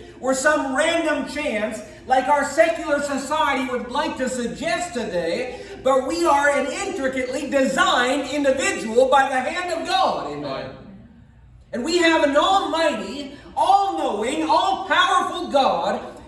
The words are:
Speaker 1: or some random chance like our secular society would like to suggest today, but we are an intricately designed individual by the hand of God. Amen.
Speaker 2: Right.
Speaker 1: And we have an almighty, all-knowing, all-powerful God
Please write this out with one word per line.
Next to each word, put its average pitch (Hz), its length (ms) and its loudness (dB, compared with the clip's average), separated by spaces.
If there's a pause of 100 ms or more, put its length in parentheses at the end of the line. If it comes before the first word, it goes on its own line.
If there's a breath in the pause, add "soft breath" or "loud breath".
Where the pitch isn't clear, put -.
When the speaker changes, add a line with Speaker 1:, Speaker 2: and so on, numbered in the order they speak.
(220 loud breath)
Speaker 1:
or 262 140 0
some 277 400 2
random 311 520 0
chance 233 540 -4 (260 loud breath)
like 262 200 4
our 285 160 4
secular 320 580 2
society 285 720 -2
would 226 180 -6
like 294 280 -2
to 262 100 -2
suggest 254 640 -4
today, 180 720 -4 (180)
but 262 220 2
we 330 200 0
are 285 240 4
an 254 200 0
intricately 269 800 -4
designed 269 800 2
individual 269 800 2
by 269 220 4
the 254 100 0
hand 339 320 -4
of - 160 -4
God. 349 400 0
Amen. 147 160 -8
Speaker 2:
Right. - 280 -8 (1000 soft breath)
Speaker 1:
And 240 140 -6
we 349 140 2
have 320 240 4
an 277 120 4
almighty, 302 1000 0 (180 loud breath)
all-knowing, 320 920 2
all-powerful 349 1000 2
God 220 540 2 (260 loud breath)